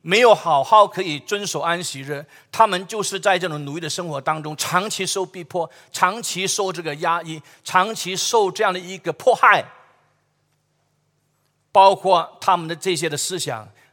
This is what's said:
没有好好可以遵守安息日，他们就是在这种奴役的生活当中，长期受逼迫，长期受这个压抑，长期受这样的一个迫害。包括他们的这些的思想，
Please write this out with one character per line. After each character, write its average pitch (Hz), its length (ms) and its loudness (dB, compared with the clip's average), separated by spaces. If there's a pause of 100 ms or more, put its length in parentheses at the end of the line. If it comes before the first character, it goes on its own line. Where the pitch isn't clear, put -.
没 190 200 2
有 233 140 8
好 147 280 2
好 208 240 6
可 190 160 -8
以 151 180 -6
遵 202 260 -6
守 151 140 -6
安 170 220 -2
息 135 200 -10
日， 143 220 -10 (260)
他 220 160 6
们 190 200 -2
就 254 160 -6
是 196 160 -6
在 185 200 2
这 175 100 -2
种 147 160 -8
奴 143 120 -10
役 175 40 -8
的 160 80 -8
生 180 180 -6
活 143 140 -6
当 156 220 -4
中， 151 140 -10
长 185 320 -2
期 196 160 -6
受 190 200 -4
逼 180 180 -14
迫， 170 260 -6 (220)
长 202 320 -2
期 190 240 -6
受 190 260 -2
这 170 100 -10
个 151 140 -6
压 170 260 -2
抑， 160 180 -12 (240)
长 196 300 2
期 185 220 -8
受 208 340 0
这 214 120 -4
样 196 100 2
的 180 60 -4
一 185 200 -12
个 165 140 -8
迫 240 220 2
害。 214 300 4 (2000)
包 196 240 8
括 180 460 0
他 185 160 2
们 160 120 -6
的 165 80 -6
这 180 180 -2
些 160 140 -4
的 147 80 -4
思 180 220 -6
想， 117 280 -8 (260)